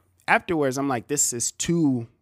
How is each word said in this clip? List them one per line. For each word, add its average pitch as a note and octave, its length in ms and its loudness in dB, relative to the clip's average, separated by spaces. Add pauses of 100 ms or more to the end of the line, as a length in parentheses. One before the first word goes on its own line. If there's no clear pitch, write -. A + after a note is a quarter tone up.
(280)
Afterwards, D#3+ 500 0
I'm C#3 100 -2
like, B2 200 -4
"This - 240 0
is A#2 200 -6
too, C#3+ 540 0 (160)